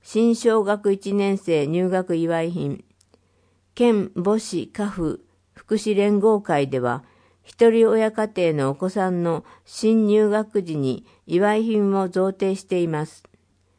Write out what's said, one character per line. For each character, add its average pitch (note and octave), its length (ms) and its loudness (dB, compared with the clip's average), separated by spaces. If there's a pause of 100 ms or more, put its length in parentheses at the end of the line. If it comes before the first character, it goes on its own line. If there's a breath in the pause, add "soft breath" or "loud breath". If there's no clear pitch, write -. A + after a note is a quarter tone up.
新 A#3 340 0
小 A3 260 2
学 G3+ 300 0
一 G3 220 -4
年 G3 220 0
生 D#3+ 300 0
入 F3 220 -2
学 F#3 260 -2
祝 E3 280 -2
い E3+ 100 -4
品。 C#3+ 320 -6 (880)
県 G#3+ 400 2
母 G3 240 0
子 F3 300 -8
家 G#3 200 -8
父 F3 360 -6 (460)
福 G#3+ 60 0
祉 G#3+ 180 -2
連 G3+ 240 2
合 G#3 220 2
会 D3 280 0
で C3 120 -2
は、 B2 240 -4 (380 soft breath)
ひ - 140 -20
と A#3 140 6
り A3+ 140 4
親 A3 260 2
家 A3 160 -4
庭 F3+ 280 -2
の C#3 160 0
お C#3 40 -6
子 F#3 140 -6
さ F#3 220 -2
ん F3 120 -2
の E3+ 220 -2 (200 loud breath)
新 A3 420 0
入 G#3 220 4
学 G#3 340 -2
時 E3 140 -6
に C3 300 -4 (200 soft breath)
祝 G3+ 300 2
い A3 80 0
品 G#3 320 0
を F#3+ 120 -2
贈 F#3 200 -2
呈 F#3+ 260 -4
し G3 100 -10
て F3+ 160 -4
い E3+ 80 0
ま D#3 180 -4
す。 - 160 -20 (560)